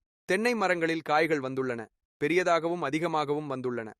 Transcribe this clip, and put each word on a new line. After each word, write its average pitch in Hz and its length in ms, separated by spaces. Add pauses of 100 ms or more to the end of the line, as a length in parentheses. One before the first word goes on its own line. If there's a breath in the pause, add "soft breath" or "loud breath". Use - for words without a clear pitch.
(240)
தென்னை 220 300
மரங்களில் 170 480
காய்கள் 156 380
வந்துள்ளன, 131 460 (340)
பெரியதாகவும் 170 640
அதிகமாகவும் 151 680
வந்துள்ளன. 123 500